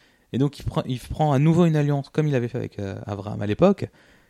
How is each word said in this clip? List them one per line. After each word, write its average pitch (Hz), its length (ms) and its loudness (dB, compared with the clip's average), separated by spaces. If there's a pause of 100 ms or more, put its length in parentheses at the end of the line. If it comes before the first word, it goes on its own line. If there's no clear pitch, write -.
(320)
Et 117 60 -2
donc 143 200 0
il - 60 -16
prend, - 200 -4
il 127 140 -6
prend 151 340 -2
à 131 60 4
nouveau 160 260 4
une 156 120 2
alliance, 143 320 0
comme 151 180 -2
il 143 80 0
avait 120 140 0
fait 123 100 -6
avec, 107 220 -6
euh, 98 260 -8
Abraham 104 340 -8
à 104 60 -4
l'époque, 113 420 2 (420)